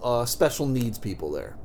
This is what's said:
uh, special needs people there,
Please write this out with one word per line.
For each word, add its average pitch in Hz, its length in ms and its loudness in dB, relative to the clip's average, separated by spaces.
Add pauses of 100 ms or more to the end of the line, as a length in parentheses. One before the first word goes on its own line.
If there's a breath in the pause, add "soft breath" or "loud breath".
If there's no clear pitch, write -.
uh, 120 220 2
special 147 420 2
needs 120 320 0
people 85 320 -4
there, - 340 -6